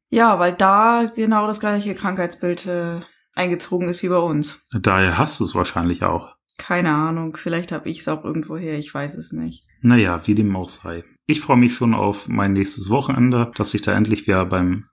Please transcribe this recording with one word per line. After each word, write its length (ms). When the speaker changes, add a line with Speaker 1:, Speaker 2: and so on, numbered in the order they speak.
Speaker 1:
Ja, 300
weil 140
da 600
genau 340
das 120
gleiche 360
Krankheitsbild, 680
äh, 340
eingezogen 520
ist 160
wie 60
bei 80
uns. 540
Speaker 2:
Daher 460
hast 220
du's 160
wahrscheinlich 480
auch. 320
Speaker 1:
Keine 360
Ahnung, 440
vielleicht 340
hab 140
ich's 220
auch 160
irgendwo 340
her, 220
ich 120
weiß 240
es 160
nicht. 340
Speaker 2:
Naja, 440
wie 80
dem 220
auch 140
sei. 340
Ich 140
freu 140
mich 200
schon 180
auf 340
mein 260
nächstes 360
Wochenende, 680
dass 180
ich 80
da 120
endlich 320
wieder 200
beim 480